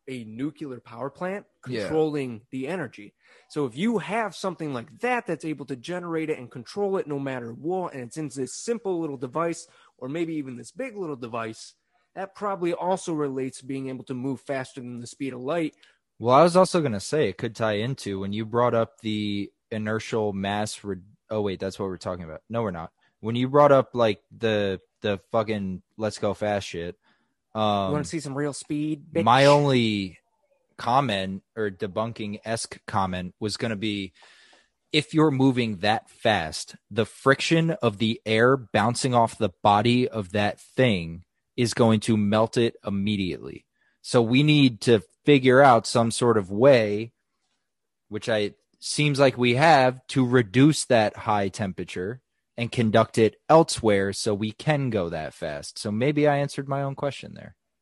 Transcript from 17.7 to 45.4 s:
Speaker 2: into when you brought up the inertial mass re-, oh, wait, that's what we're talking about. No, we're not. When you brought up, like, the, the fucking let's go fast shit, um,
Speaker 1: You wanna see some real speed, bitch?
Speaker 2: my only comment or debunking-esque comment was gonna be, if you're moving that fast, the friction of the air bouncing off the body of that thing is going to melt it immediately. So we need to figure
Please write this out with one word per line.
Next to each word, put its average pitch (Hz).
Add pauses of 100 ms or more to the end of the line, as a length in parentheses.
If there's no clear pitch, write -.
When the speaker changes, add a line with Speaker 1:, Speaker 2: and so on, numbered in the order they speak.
Speaker 2:
into 104
when 98
you 110
brought 117
up 113
the 104 (180)
inertial 107
mass 101
re-, 101 (340)
oh, 107
wait, 95
that's 95
what 101
we're 92
talking 90
about. 78 (100)
No, 117
we're 104
not. 82 (300)
When 113
you 127
brought 143
up, 131
like, 113 (140)
the, 101 (220)
the 101 (120)
fucking 101 (140)
let's 110
go 101
fast 104
shit, 87 (580)
um, 104
Speaker 1:
You -
wanna 147
see 165
some 139
real 143
speed, 151
bitch? -
Speaker 2:
my 127
only 120 (580)
comment 101 (140)
or 107
debunking-esque 107
comment 92
was 107
gonna 113
be, 101 (800)
if 151
you're 156
moving 123
that 104
fast, - (140)
the 107
friction 165 (100)
of 107
the 113
air 117
bouncing 120
off 117
the 104 (120)
body 120
of 95
that 104
thing 87 (320)
is 120
going 110
to 113
melt 107
it 117 (100)
immediately. 98 (360)
So 123
we 123
need 143
to 117 (240)
figure 131